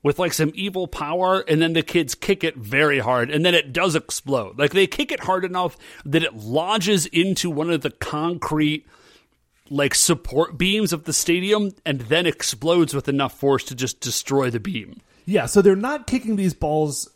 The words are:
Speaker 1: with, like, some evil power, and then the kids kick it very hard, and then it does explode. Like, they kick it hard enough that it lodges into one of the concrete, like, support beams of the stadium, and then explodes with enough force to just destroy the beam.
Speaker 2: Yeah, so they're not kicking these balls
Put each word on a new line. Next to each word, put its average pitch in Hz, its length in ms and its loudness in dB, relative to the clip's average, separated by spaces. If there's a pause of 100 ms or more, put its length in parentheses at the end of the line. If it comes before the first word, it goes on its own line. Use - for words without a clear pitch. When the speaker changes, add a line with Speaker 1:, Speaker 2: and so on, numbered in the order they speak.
Speaker 1:
with, 143 140 2
like, 175 140 0
some 151 200 0
evil 190 320 -6
power, 180 640 -2
and 160 140 2
then 165 100 2
the 165 100 2
kids - 320 0
kick - 300 -2
it 160 140 -2
very 135 420 2
hard, 120 320 0
and 151 140 0
then 175 100 4
it 147 160 0
does 170 240 0
explode. 123 640 -4
Like, 147 120 2
they 190 140 4
kick 294 280 -4
it - 80 -8
hard 185 240 0
enough 180 320 -4 (260)
that 156 200 0
it 131 120 -4
lodges 170 720 0
into 180 440 0
one 156 200 -2
of 165 140 0
the 147 60 -2
concrete, 151 960 -2 (840)
like, 143 260 0
support 156 600 0
beams 196 340 0
of 156 140 -6
the 160 80 -4
stadium, 190 580 0 (140)
and 139 160 -2
then 151 240 0
explodes 156 680 0
with 135 140 -4
enough 139 320 -2
force 139 240 2
to 131 120 -12
just 123 260 -6
destroy 127 480 0
the 117 100 -4
beam. 107 400 -8 (260)
Speaker 2:
Yeah, 170 200 0
so 202 160 6
they're 196 120 8
not 247 320 -2
kicking 220 300 -2
these 190 180 0
balls 151 640 -2